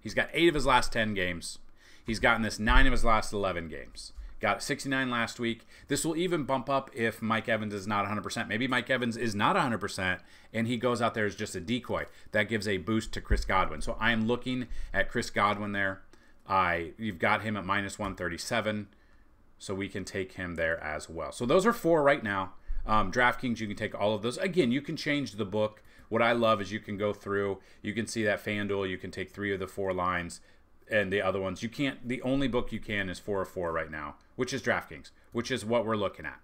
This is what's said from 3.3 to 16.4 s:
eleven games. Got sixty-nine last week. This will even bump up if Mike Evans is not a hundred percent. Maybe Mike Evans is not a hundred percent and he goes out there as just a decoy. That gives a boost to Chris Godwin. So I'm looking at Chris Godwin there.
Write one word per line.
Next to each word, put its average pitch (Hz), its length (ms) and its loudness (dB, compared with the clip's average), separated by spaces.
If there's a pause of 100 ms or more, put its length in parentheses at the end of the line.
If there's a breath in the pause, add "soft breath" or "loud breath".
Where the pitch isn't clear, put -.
eleven 90 360 -2
games. 67 440 -14 (280 soft breath)
Got 101 220 0
sixty-nine 135 480 -2
last 117 300 -2
week. 117 260 -4 (220 loud breath)
This 135 160 0
will 160 120 -2
even 170 280 0
bump 127 260 -2
up 135 240 0
if 113 260 -2
Mike 110 280 0
Evans 107 260 0
is 98 120 -6
not 104 180 2
a 98 40 -4
hundred 104 140 -2
percent. 101 260 -4
Maybe 113 200 0
Mike 123 220 0
Evans 123 260 0
is 113 180 -2
not 123 220 2
a 190 40 2
hundred 120 200 0
percent 92 400 -2 (320 loud breath)
and 113 140 -2
he 123 120 -2
goes 120 240 0
out 113 120 2
there 110 120 0
as 95 80 -2
just 104 220 -6
a 92 40 -4
decoy. 98 440 -2 (280 loud breath)
That 104 160 2
gives 107 180 -2
a 101 120 0
boost 110 340 -2
to 101 80 -6
Chris - 240 2
Godwin. 87 380 2
So - 180 -2
I'm 110 260 2
looking 123 420 -2 (260 loud breath)
at 98 160 2
Chris 117 180 -2
Godwin 104 440 0
there. 98 300 -2 (460 soft breath)